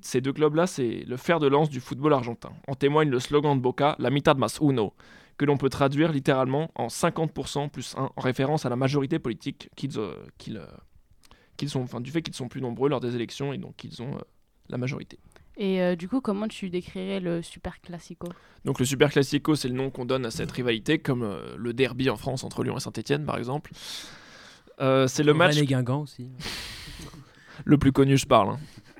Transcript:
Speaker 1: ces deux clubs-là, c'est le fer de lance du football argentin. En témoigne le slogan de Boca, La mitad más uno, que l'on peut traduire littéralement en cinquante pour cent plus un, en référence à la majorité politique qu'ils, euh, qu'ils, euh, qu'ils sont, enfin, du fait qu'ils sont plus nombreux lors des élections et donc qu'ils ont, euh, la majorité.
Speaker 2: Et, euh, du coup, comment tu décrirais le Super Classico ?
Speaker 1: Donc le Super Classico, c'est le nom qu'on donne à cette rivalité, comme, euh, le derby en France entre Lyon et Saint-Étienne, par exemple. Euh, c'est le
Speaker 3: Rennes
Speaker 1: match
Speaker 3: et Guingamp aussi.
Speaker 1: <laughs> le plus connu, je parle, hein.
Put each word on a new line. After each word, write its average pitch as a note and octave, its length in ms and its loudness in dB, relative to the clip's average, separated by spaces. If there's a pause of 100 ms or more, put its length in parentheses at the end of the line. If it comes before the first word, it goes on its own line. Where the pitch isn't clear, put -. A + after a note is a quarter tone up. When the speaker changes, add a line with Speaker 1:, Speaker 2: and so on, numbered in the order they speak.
Speaker 1:
ces - 180 -2
deux C3+ 120 0
clubs-là, D3+ 340 4
c'est A#2 400 -4
le A#2+ 100 -6
fer E3+ 220 2
de D3 80 4
lance D3 220 6
du C3 120 -6
football C#3+ 340 0
argentin. A#2+ 360 -4 (160)
En C#3 80 -6
témoigne D3 360 4
le B2 100 2
slogan C#3+ 360 2
de C3 60 2
Boca, C#3 360 2
La B2 120 0
mitad C#3+ 280 4
más A2 220 0
uno, C3+ 340 2 (420)
que C#3+ 80 0
l'on C#3+ 120 4
peut C3+ 140 0
traduire C#3+ 420 2
littéralement C3+ 600 0
en A#2+ 140 -4
cinquante D#3+ 440 -2
pour C3+ 160 -8
cent C#3+ 200 -4
plus - 280 -10
un, C3 200 -4
en - 40 -8
référence C3+ 460 0
à B2 40 0
la A#2+ 60 0
majorité C3+ 420 0
politique - 580 -8
qu'ils, C3 220 -6
euh, F#2+ 160 -6 (240)
qu'ils, - 200 -10
euh, D#2 80 -14 (920)
qu'ils C#3+ 140 -4
sont, C#3 100 -2
enfin, B2 200 -6
du B2+ 100 -8
fait E3 120 -2
qu'ils - 120 -8
sont B2+ 140 -8
plus C3+ 140 -10
nombreux A#2+ 260 0
lors C3+ 120 2
des A#2+ 160 -2
élections B2+ 360 -6
et B2+ 60 -8
donc - 180 -12
qu'ils - 260 -14
ont, - 120 -8
euh, - 60 -10 (480)
la - 100 -8
majorité. B2+ 400 -8 (380)
Speaker 2:
Et, F#3+ 260 0
euh, F3+ 140 2
du F3+ 120 -10
coup, C4 140 -2
comment G#3 260 -2
tu F#3+ 220 -8
décrirais F#3 500 -6
le E3+ 220 -2
Super - 400 -12
Classico ? F3 460 -14 (360)
Speaker 1:
Donc C3+ 160 -2
le B2+ 60 4
Super C#3 240 4
Classico, D3 460 2
c'est C3 120 -4
le B2 60 -2
nom C3 160 -2
qu'on B2+ 160 -8
donne C3 180 0
à A2+ 60 -4
cette - 220 -6
rivalité, B2 460 0
comme, B2+ 240 -2
euh, B1+ 340 -6
le A#2 180 -6
derby B2 340 0
en A2 80 0
France - 280 -6
entre A#2+ 180 -6
Lyon A#2+ 160 -2
et - 20 -6
Saint-Étienne, C#3+ 460 -2
par - 100 -2
exemple. C3 360 -6 (1080)
Euh, C3+ 260 6
c'est C#3 160 0
le D3 100 8
Speaker 3:
Rennes D#3 60 4
Speaker 1:
match D3+ 200 6
Speaker 3:
et D3 80 4
Guingamp C3 360 0
aussi. B2+ 260 -14 (680)
Speaker 1:
<laughs> - 680 -18
le D3 140 8
plus C3+ 140 4
connu, C#3 240 6
je B2+ 100 0
parle, G#2+ 240 6
hein. A#2 80 -6 (420)